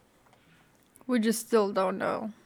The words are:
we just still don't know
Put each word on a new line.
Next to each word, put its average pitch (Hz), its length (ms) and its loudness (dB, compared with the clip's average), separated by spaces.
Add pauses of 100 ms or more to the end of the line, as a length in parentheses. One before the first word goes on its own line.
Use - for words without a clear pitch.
(1080)
we 247 120 2
just 220 280 0
still 208 240 2
don't 190 280 0
know 208 340 -4 (140)